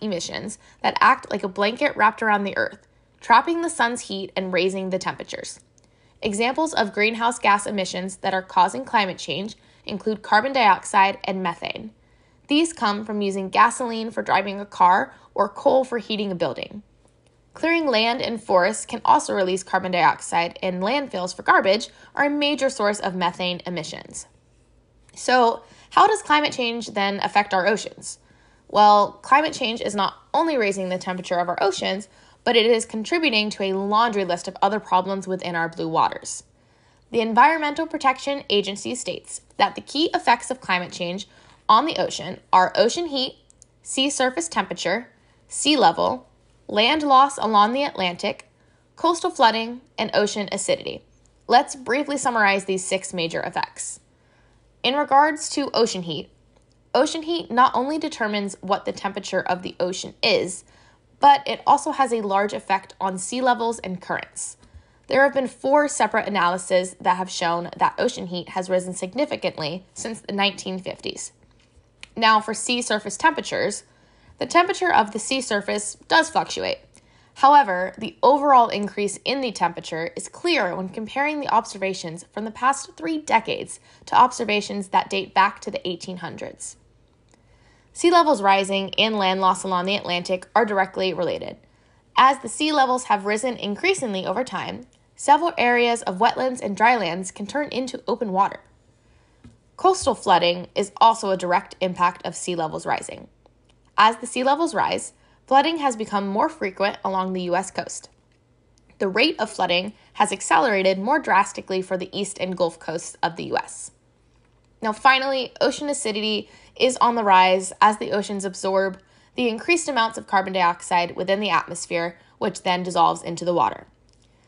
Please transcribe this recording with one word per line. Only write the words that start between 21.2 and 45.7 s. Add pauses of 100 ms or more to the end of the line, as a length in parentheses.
for
garbage (260)
are
a
major
source
of
methane
emissions." (880)
So, (300)
how
does
climate
change
then
affect
our
oceans? (500)
Well,
climate
change
is
not (180)
only
raising
the
temperature
of
our
oceans, (360)
but
it
is
contributing
to
a
laundry
list
of
other
problems
within
our
blue
waters. (680)
The
Environmental
Protection
Agency
states (160)
that
the
key
effects
of
climate
change (400)
on
the
ocean (140)
are
ocean
heat, (460)
sea
surface
temperature, (400)
sea